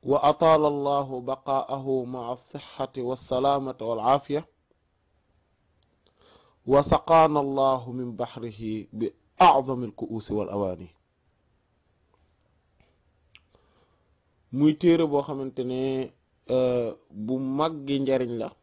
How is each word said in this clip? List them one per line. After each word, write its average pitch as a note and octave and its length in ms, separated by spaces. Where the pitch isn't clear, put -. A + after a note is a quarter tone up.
wa C#3 180
atala D3+ 460
Allahu C#3 540
baqa'ahu C3+ 840
ma'a B2 280
as-sihhati - 680
was-salamati C3 800
wal-'afiyah, B2+ 600
wa C#3 160
saqana D#3+ 580
Allahu C3+ 540
min B2 180
bahrihi A2 800
bi A2 140
a'zamil C3+ 560
ku'usi A2 400
wal G2+ 160
awani. F#2 400
Muy D3+ 240
téere E3+ 240
boo D3 220
xamante C3+ 420
ne, C3 460
euh, B2 460
bu A2 300
maggi C#3 580
njariñ B2+ 400
la A2 140